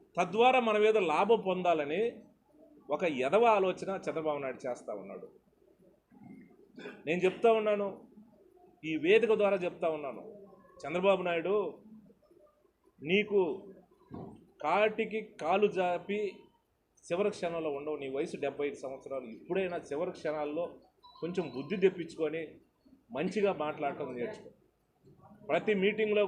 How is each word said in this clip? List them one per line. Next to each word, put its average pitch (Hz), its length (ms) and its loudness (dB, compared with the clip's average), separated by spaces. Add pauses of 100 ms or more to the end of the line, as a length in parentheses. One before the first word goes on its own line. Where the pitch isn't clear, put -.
(180)
తద్వారా 226 420 6 (100)
మనం 214 200 4
ఏదో 214 120 4 (120)
లాభం 202 260 6 (100)
పొందాలని 175 520 0 (960)
ఒక 151 80 -2 (240)
ఎదవ 208 160 6 (140)
ఆలోచన 185 320 0 (160)
చంద్రబాబు 151 380 -2
నాయుడు 131 220 -6
చేస్తా 120 260 -8 (120)
ఉన్నాడు. 95 240 -14 (1800)
నేను 170 180 0
చెప్తా 185 240 4 (100)
ఉన్నాను, 208 280 0 (1000)
ఈ - 20 -2 (140)
వేదిక 220 360 6
ద్వారా 196 240 2
చెప్తా 170 220 -4 (100)
ఉన్నాను, 127 260 -10 (600)
చంద్రబాబు 180 440 2
నాయుడు 170 280 0 (1600)
నీకు 202 300 2 (1200)
కాటికి 214 560 0 (220)
కాలు 190 260 2 (100)
జాపి 180 440 -2 (840)
చివరి 190 280 0
క్షణంలో 165 420 -4
ఉండవు. 147 240 -4
నీ 139 140 -6
వయసు 160 280 -2
డెబ్బై 143 260 -2
ఐదు - 140 -8
సంవత్సరాలు. 131 440 -8 (100)
ఇప్పుడైనా 175 400 -2 (120)
చివరి 170 280 -4
క్షణాల్లో 151 480 -4 (560)
కొంచెం 175 240 -4 (100)
బుద్ధి 143 280 -4
తెప్పించుకొని 160 600 0 (720)
మంచిగా 185 360 0 (120)
మాట్లాడటం 143 540 -4
నేర్చుకో. - 320 -8 (1000)
ప్రతి 175 240 2 (100)
మీటింగ్లో 208 440 2